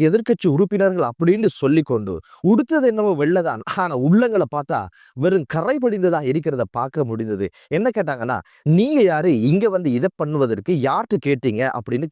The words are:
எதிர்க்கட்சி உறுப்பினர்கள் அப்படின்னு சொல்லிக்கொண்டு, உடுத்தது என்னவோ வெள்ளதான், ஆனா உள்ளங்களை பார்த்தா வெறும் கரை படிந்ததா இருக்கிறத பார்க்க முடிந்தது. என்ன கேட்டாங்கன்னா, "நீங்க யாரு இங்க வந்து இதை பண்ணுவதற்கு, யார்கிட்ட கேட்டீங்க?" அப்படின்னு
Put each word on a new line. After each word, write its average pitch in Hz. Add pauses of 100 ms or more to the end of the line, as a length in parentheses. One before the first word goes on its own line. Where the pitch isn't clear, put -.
எதிர்க்கட்சி 190
உறுப்பினர்கள் 185
அப்படின்னு 180
சொல்லிக்கொண்டு, 131 (280)
உடுத்தது 254
என்னவோ 214
வெள்ளதான், 151 (140)
ஆனா 175
உள்ளங்களை 190
பார்த்தா 143 (340)
வெறும் 160
கரை 180
படிந்ததா 185
இருக்கிறத 143
பார்க்க 135
முடிந்தது. 110 (200)
என்ன 202
கேட்டாங்கன்னா, 131 (280)
"நீங்க 226
யாரு 170
இங்க 180
வந்து 180
இதை 135
பண்ணுவதற்கு, 147
யார்கிட்ட 175
கேட்டீங்க?" 127 (100)
அப்படின்னு 123